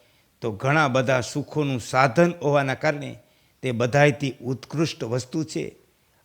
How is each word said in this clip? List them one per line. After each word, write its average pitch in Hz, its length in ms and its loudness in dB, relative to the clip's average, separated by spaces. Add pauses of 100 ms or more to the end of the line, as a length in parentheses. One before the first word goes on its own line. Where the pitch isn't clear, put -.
(400)
તો 117 100 -4
ઘણા 139 380 2
બધા 127 320 2
સુખોનું 139 580 -4
સાધન 139 600 2
હોવાના 143 340 2
કારણે 143 360 -4 (520)
તે 127 80 -2
બધાયથી 143 720 2
ઉત્કૃષ્ટ 143 600 -4
વસ્તુ 123 400 -4
છે. 151 220 -6 (600)